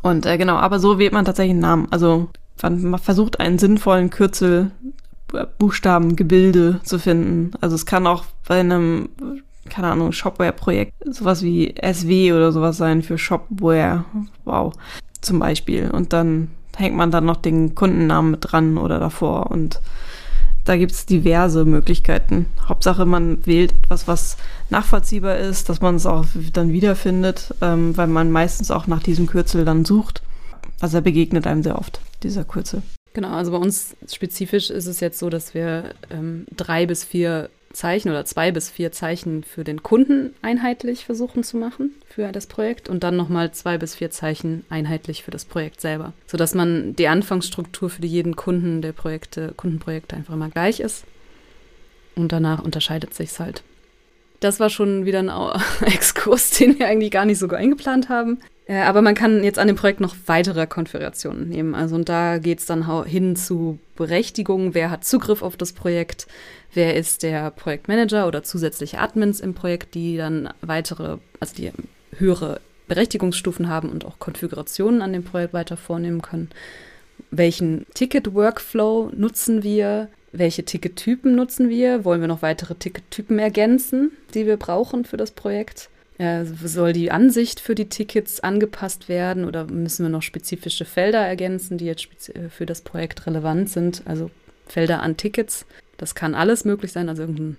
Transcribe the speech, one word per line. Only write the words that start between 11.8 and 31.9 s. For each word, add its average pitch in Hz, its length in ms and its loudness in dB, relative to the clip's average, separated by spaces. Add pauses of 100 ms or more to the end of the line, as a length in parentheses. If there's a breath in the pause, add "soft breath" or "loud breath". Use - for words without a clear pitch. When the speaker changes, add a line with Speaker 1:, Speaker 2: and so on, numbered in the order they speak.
Speaker 1:
W 185 260 6
oder 165 180 6
sowas 160 260 0
sein 160 260 2
für 165 140 -4
Shopware. 170 880 0 (400)
Wow. - 280 -2 (480 loud breath)
Zum 175 180 2
Beispiel. 165 500 0
Und - 240 0
dann 165 360 2 (280)
hängt 196 180 0
man 170 140 4
dann 165 160 2
noch 165 120 2
den 160 360 2
Kundennamen 160 580 2
mit 156 100 -2
dran 160 360 2
oder 165 220 0
davor. 165 500 -2
Und - 320 0 (840 loud breath)
da 180 120 6
gibt's 180 280 2
diverse 165 600 6
Möglichkeiten. - 840 8 (200)
Hauptsache, 185 380 4
man 165 400 4
wählt 175 260 6 (120)
etwas, 170 240 8
was - 300 2 (320 loud breath)
nachvollziehbar 202 680 6
ist, 190 320 0
dass - 120 0
man 180 140 6
es 165 100 6
auch 160 280 6
w-, 160 180 0
dann 170 220 4
wiederfindet, 185 880 2
ähm, 165 360 2
weil 170 100 2
man 160 240 4
meistens 165 400 2
auch 156 160 -2
nach 165 160 0
diesem 170 240 4
Kürzel 170 360 2
dann 160 220 4
sucht. - 360 2 (600 loud breath)
Also 170 160 0
er 170 40 2
begegnet 160 460 2
einem 156 160 0
sehr - 140 -2
oft, - 240 -8 (220)